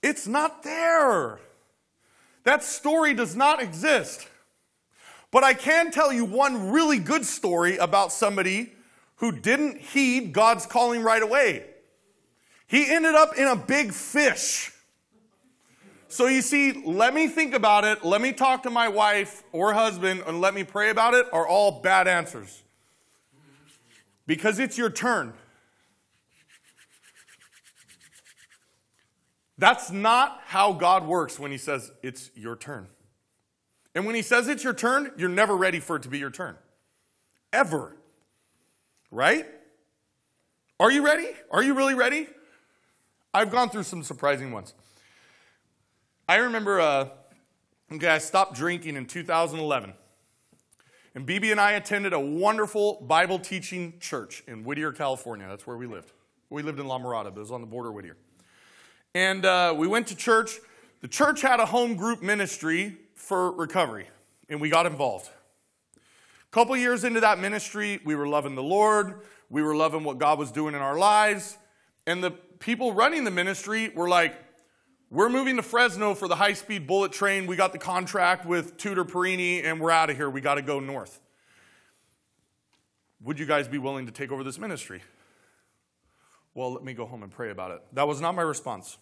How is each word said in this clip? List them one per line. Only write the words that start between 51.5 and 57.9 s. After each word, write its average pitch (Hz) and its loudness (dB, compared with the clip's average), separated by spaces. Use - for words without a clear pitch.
and 208 2
I 202 6
attended 202 -2
a 151 0
wonderful 208 0
Bible 170 0
teaching 180 -10
church - -10
in 113 -16
Whittier, 147 -6
California. 127 -6
That's 101 -16
where 123 -12
we 123 -12
lived. 101 -16
We 147 -10
lived 147 -8
in 139 -10
La 131 -6
Mirada, 120 -6
but 98 -16
it 104 -14
was 104 -14
on 127 -10
the 117 -16
border 117 -10
of 107 -12